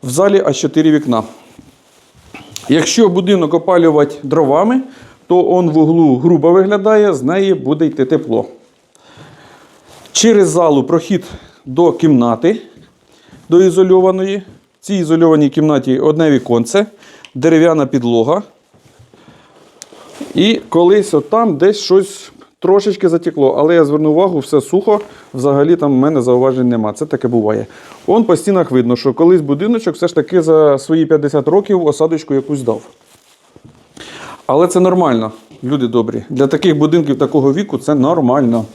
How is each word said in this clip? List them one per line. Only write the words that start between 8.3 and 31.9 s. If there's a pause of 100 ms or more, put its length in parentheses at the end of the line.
Через
залу
прохід (420)
до
кімнати, (880)
до
ізольованої. (380)
В
цій
ізольованій
кімнаті
одне
віконце, (500)
дерев'яна
підлога. (1900)
І
колись
отам
десь
щось (280)
трошечки
затекло,
але
я
звернув
увагу,
все
сухо, (340)
взагалі
там
в
мене
зауважень
нема,
це
таке
буває. (420)
Он
по
стінах
видно,
що
колись
будиночок
все
ж
таки
за
свої
п'ятдесят
років
осадочку